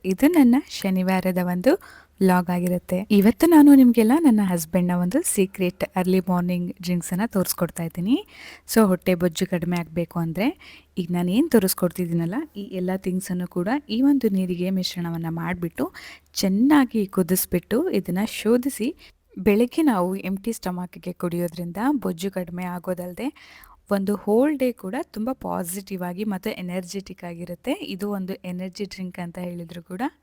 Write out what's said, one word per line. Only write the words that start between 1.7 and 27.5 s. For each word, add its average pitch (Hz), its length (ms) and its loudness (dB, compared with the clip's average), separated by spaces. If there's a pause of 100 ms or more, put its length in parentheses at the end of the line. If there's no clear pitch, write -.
ವ್ಲಾಗ್ 180 300 4
ಆಗಿರುತ್ತೆ. 180 600 -2
ಇವತ್ತು 208 360 6
ನಾನು 294 280 10
ನಿಮ್ಗೆಲ್ಲ 240 420 8
ನನ್ನ 262 260 6
ಹಸ್ಬೆಂಡ್‌ನ 180 520 0
ಒಂದು 180 260 0
ಸೀಕ್ರೆಟ್ 190 640 -2 (120)
ಅರ್ಲಿ 185 240 2
ಮಾರ್ನಿಂಗ್ 180 640 -2
ಡ್ರಿಂಕ್ಸ್ 175 320 -4
ಅನ್ನ 180 120 0
ತೋರಿಸ್ಕೊಡ್ತಾ 180 580 -2
ಇದ್ದೀನಿ. 202 420 -2 (420)
So, 226 180 4
ಹೊಟ್ಟೆ 185 300 2
ಬೊಜ್ಜು 175 340 -2
ಕಡಿಮೆ 175 280 -2
ಆಗ್ಬೇಕು 165 420 -6
ಅಂದ್ರೆ, 175 380 -2 (400)
ಈಗ 175 140 -4
ನಾನು 175 200 0
ಏನ್ 285 200 2
ತೋರಿಸ್ಕೊಡ್ತಿದ್ದೀನಲ್ಲ, 175 840 0 (200)
ಈ 202 60 -12
ಎಲ್ಲ 185 340 -6
ಥಿಂಗ್ಸ್ 185 360 -6
ಅನ್ನು 180 160 -6
ಕೂಡ 180 220 -4 (200)
ಈ 220 120 -2
ಒಂದು 269 280 4
ನೀರಿಗೆ 185 400 -2
ಮಿಶ್ರಣವನ್ನ 170 600 -4
ಮಾಡ್ಬಿಟ್ಟು, 170 640 -6 (400)
ಚೆನ್ನಾಗಿ 226 720 2
ಕುದಿಸ್ಬಿಟ್ಟು, 185 840 -2
ಇದನ್ನ 180 360 -2
ಶೋಧಿಸಿ, 247 680 -2 (420)
ಬೆಳಗ್ಗೆ 214 440 2
ನಾವು 190 340 2
ಎಂಪ್ಟಿ 196 380 -6
ಸ್ಟಮಕ್‌ಗೆ 180 600 -8
ಕುಡಿಯೋದ್ರಿಂದ 175 640 -6 (140)
ಬೊಜ್ಜು 190 400 -4
ಕಡಿಮೆ 180 320 -8
ಆಗೋದಲ್ದೆ, 180 680 -8 (580)
ಒಂದು 202 240 0
ಹೋಲ್ 247 420 2
ಡೇ 254 140 0
ಕೂಡ 190 300 -10
ತುಂಬ 220 300 -8
ಪಾಸಿಟಿವ್ 185 680 -8
ಆಗಿ 180 220 -8
ಮತ್ತು 208 260 -6
ಎನರ್ಜೆಟಿಕ್ 185 760 -10
ಆಗಿರುತ್ತೆ. 175 480 -10